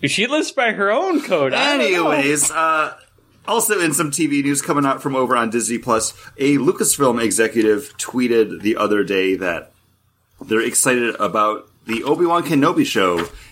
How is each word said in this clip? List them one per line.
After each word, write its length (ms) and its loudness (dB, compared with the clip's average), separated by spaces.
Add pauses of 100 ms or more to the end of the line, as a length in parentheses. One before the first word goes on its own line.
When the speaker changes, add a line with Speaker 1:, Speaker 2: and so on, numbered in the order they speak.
Speaker 1:
She 240 -2
lives 240 -2
by 200 0
her 200 0
own 300 0
code. 300 0
I 240 0
don't 160 0
know. 200 2
Speaker 2:
Anyways, 400 0
uh, 420 0 (540)
also 320 0
in 140 0
some 180 -2
T 160 -2
V 140 0
news 200 -2
coming 240 0
out 160 -2
from 140 -2
over 200 2
on 140 0
Disney 280 -2
Plus, 340 0 (240)
a 220 2
Lucasfilm 600 2
executive 800 0
tweeted 600 0
the 160 0
other 260 0
day 340 0
that 360 -6 (680)
they're 200 0
excited 580 0
about 500 -2 (180)
the 180 -4
Obi-Wan 400 0
Kenobi 420 2
show 400 0 (260)